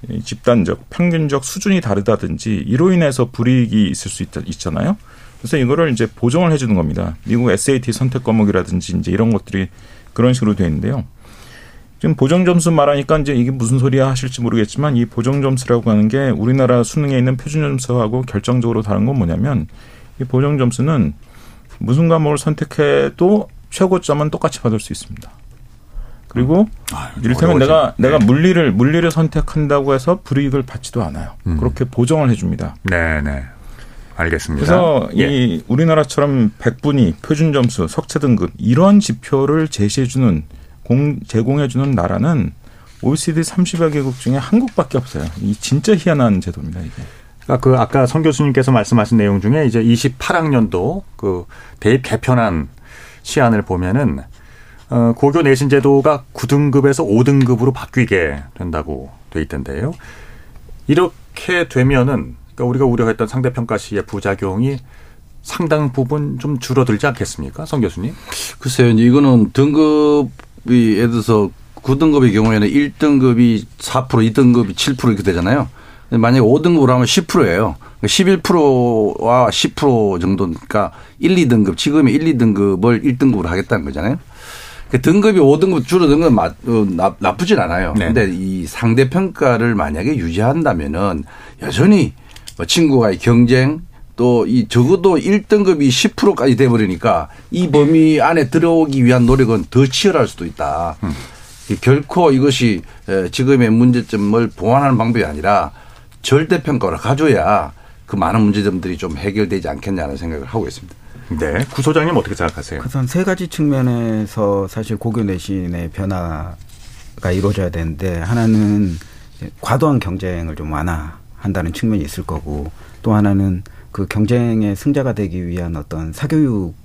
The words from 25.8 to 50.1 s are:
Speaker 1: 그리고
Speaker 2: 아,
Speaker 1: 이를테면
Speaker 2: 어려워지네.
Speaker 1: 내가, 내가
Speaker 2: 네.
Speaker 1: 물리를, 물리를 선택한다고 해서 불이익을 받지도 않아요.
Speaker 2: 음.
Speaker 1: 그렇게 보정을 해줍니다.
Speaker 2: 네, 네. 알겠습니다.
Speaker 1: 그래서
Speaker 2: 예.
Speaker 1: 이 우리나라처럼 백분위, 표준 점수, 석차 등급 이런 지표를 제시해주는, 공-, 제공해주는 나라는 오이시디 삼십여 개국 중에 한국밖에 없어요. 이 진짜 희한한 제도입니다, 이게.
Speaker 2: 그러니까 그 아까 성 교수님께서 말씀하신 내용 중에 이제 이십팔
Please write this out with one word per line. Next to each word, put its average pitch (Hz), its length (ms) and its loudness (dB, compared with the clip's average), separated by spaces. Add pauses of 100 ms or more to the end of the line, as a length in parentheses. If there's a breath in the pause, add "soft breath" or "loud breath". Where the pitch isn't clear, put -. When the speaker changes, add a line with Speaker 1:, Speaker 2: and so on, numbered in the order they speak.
Speaker 1:
그리고 156 420 2 (240)
Speaker 2:
아, - 180 -12 (100)
Speaker 1:
이를테면 127 340 2
Speaker 2:
어려워지네. 131 120 4
Speaker 1:
내가, 151 300 2
내가 139 220 4
Speaker 2:
네. 110 60 4
Speaker 1:
물리를, 156 460 4
물리를 151 380 2
선택한다고 147 840 0
해서 135 300 0
불이익을 135 400 -2
받지도 - 400 -8
않아요. 78 280 -8 (160)
Speaker 2:
음. 85 100 -2
Speaker 1:
그렇게 123 280 -2
보정을 131 440 0
해줍니다. - 540 -4
Speaker 2:
네, 80 380 0
네. 71 220 -6 (720 soft breath)
알겠습니다. 80 500 -2
Speaker 1:
그래서 165 520 2
Speaker 2:
예. - 100 2
Speaker 1:
이 123 400 0
우리나라처럼 143 920 2
백분위, 127 600 0
표준 156 300 0
점수, 123 360 0
석차 - 320 -6
등급 117 380 0
이런 165 420 4
지표를 143 720 -2
제시해주는, 110 720 0 (400 soft breath)
공-, 139 420 0
제공해주는 135 680 -2
나라는 101 600 0 (500 soft breath)
오이시디 156 420 -2
삼십여 170 460 -2
개국 135 300 -4
중에 127 160 -2
한국밖에 185 600 -2
없어요. 127 260 -6 (180)
이 101 140 -2
진짜 156 400 0
희한한 131 460 0
제도입니다, 85 400 -10
이게. 80 100 -12 (520 soft breath)
Speaker 2:
그러니까 127 240 -2
그 131 100 4
아까 123 280 0
성 156 160 -2
교수님께서 135 500 2
말씀하신 117 460 2
내용 101 240 2
중에 139 240 2
이제 113 160 0
이십팔 117 540 0